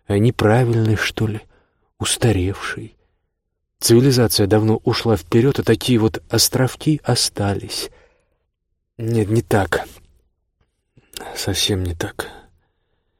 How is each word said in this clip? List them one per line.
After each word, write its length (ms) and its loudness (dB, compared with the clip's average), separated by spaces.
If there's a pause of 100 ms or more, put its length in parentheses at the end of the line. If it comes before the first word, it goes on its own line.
а 100 0
неправильной, 800 2
что 300 -4
ли, 160 -6 (560)
устаревшей. 960 -2 (840)
Цивилизация 680 4
давно 380 2
ушла 320 0
вперёд, 440 0
а 20 -4
такие 360 2
вот 300 0
островки 760 0
остались. 880 -4 (1080)
Нет, 320 -2
не 100 4
так. 480 -2 (1500)
Совсем 480 -2
не 120 -4
так. 340 -8 (920)